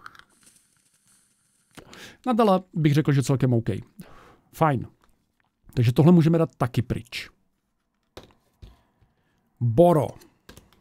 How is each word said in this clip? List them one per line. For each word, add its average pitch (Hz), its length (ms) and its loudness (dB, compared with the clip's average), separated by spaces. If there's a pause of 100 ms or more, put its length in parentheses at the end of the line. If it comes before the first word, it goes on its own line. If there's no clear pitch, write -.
(2250)
Na 254 60 0
D 226 100 2
L 190 220 2 (100)
bych 151 200 0
řekl, 151 180 0
že 139 100 0
celkem 131 300 0
OK. 117 160 -2 (840)
Fajn. 147 340 -2 (880)
Takže 123 180 0
tohle 160 200 4
můžeme 165 260 2
dát 160 180 -4
taky 123 260 -6
pryč. - 460 -12 (2250)
Boro. 139 480 2 (720)